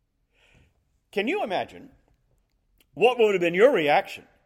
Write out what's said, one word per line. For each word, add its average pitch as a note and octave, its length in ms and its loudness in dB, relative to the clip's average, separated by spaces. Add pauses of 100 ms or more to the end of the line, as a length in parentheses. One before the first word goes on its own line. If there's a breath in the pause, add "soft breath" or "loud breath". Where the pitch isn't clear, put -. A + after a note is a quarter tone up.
(1120)
Can G3+ 160 -6
you F#4+ 160 -6
imagine C#3 460 -10 (1040)
what A#3 240 0
would G#3+ 160 2
have F#3 80 -2
been E3+ 140 -2
your A3+ 160 6
reaction E3+ 560 -2 (180)